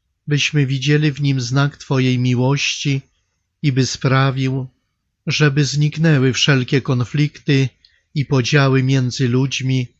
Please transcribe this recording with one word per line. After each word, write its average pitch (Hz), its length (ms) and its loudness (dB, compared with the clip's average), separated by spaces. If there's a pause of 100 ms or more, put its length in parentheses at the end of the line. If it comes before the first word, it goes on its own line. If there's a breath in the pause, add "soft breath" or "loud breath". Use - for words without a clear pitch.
(280)
byśmy 147 380 0
widzieli 143 460 0
w 143 100 -6
nim 139 200 0
znak 139 360 -2
Twojej 131 420 0
miłości 131 800 0 (600)
i 147 100 0
by 127 140 0
sprawił, 131 800 -2 (600)
żeby 147 380 2
zniknęły 147 680 2
wszelkie 131 480 0
konflikty 135 880 -2 (460 soft breath)
i 143 100 -2
podziały 135 580 2
między 131 440 0
ludźmi 127 600 -2 (120)